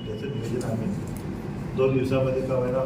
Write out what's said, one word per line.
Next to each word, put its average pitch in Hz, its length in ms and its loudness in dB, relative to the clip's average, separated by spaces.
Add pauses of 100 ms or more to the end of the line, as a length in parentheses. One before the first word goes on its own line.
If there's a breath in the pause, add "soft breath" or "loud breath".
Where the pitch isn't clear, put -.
त्याचं 110 240 -6
नियोजन 117 400 -2
आम्ही 110 180 0 (920)
दोन 131 160 6
दिवसामध्ये 131 480 2
का 131 140 0
होईना, 127 300 2